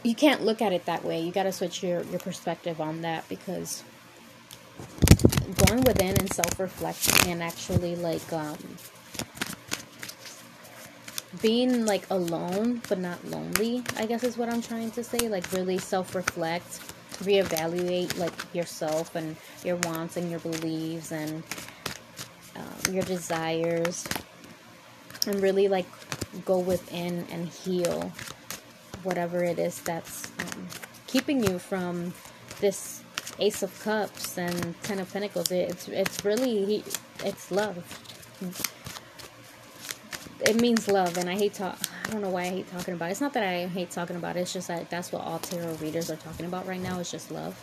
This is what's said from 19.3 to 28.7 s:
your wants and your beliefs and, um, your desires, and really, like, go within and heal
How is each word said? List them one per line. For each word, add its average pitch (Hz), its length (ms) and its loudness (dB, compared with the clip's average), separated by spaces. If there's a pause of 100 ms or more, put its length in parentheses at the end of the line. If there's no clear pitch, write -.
your 175 140 0
wants 170 380 -2
and 175 140 0
your 170 100 -4
beliefs 160 720 -2
and, 156 320 -4 (1120)
um, - 380 -4
your 185 100 2
desires, 170 1000 0 (1200)
and 202 160 0
really, 196 260 6
like, 190 200 2 (580)
go 185 140 4
within 175 720 -2
and 170 180 -6
heal 170 640 0 (920)